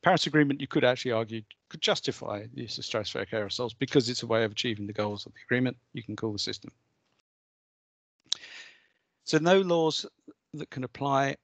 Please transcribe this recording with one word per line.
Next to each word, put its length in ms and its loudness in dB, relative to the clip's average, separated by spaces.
Paris 240 4
Agreement, 340 4
you 60 -6
could 180 2
actually 280 2
argue, 280 -2
could 100 -16
justify 720 -2
the 80 -10
use 160 -8
of 80 -10
stratospheric 460 -6
aerosols 460 -4
because 340 2
it's 120 -4
a 40 -10
way 180 2
of 80 -2
achieving 340 -4
the 60 -8
goals 320 -4
of 80 -20
the 140 -20
agreement. 320 0
You 80 -8
can 120 -10
cool 200 -4
the 40 -8
system. 320 -8
So 120 2
no 240 8
laws 460 2
that 160 -10
can 140 -6
apply 600 0